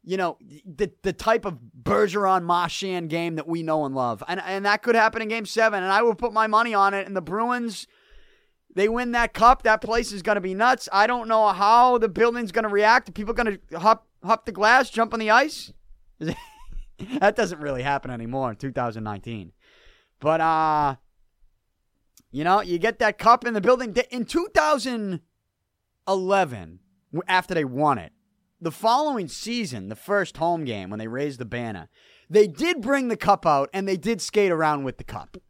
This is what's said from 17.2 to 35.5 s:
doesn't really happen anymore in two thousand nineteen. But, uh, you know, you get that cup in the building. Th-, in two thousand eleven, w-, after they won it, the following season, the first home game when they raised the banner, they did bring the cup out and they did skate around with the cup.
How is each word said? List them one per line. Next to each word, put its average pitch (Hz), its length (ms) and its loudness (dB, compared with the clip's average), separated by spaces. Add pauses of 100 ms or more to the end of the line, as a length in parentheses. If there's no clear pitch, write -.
doesn't 175 240 -2
really 139 220 -6
happen 139 280 -4
anymore 120 420 -6
in 107 40 -10
two 139 160 -8
thousand 113 320 -4
nineteen. 104 480 -10 (680)
But, 160 180 0
uh, 156 560 0 (1400)
you 147 140 -6
know, 190 160 4
you 175 160 -4
get 214 220 -2
that 214 180 0
cup 233 280 4
in 240 80 -4
the 214 60 0
building. 240 340 2
Th-, 240 180 0
in 240 120 -6
two 339 300 -2
thousand 240 680 0 (880)
eleven, 180 720 -2 (320)
w-, 185 160 -6
after 185 260 0
they 160 120 0
won 135 320 0
it, 80 160 -14 (480)
the 165 100 -4
following 240 560 0
season, 131 640 -8
the 110 60 -10
first 196 420 -4
home 165 280 -2
game 101 240 -8
when 107 100 -10
they 110 80 -10
raised 131 320 -6
the 123 60 -8
banner, 110 440 -10 (400)
they 208 180 6
did 294 340 -2
bring 262 260 0
the 226 100 -4
cup 190 280 2
out 143 280 2
and 196 140 -4
they 185 100 -2
did 196 240 -4
skate 202 300 2
around 156 320 0
with 131 140 -8
the - 60 -16
cup. - 340 -14 (120)